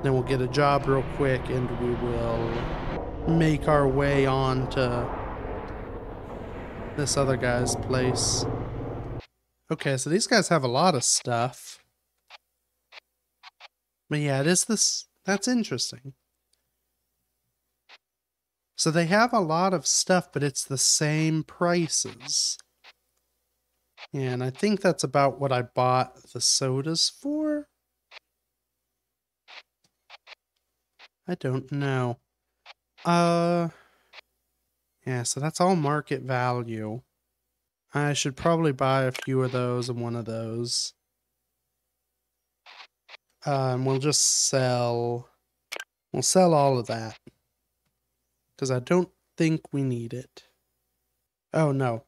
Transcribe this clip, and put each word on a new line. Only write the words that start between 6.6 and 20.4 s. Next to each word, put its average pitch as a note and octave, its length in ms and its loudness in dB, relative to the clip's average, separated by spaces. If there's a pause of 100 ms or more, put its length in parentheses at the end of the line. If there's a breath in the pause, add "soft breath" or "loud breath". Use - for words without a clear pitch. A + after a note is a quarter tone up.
this C#3+ 200 0
other C3+ 180 2
guy's B2 400 0
place. - 680 0 (1300)
Okay, D3 260 -2
so C3 120 -6
these F#3+ 180 0
guys A3 220 4
have D#3 140 4
a C3 40 0
lot D3+ 280 2
of A#2+ 80 -2
stuff. - 800 -2 (2250)
But D3+ 100 -2
yeah, C#3 220 0
it C#3+ 60 2
is F3+ 180 2
this, - 420 -2 (180)
that's G3 220 0
interesting. C3+ 680 -4 (2750)
So E3 140 0
they E3+ 160 4
have A3 260 4
a A#3 60 4
lot F3+ 340 2
of D#3 120 -2
stuff, - 460 2
but C#3 120 -2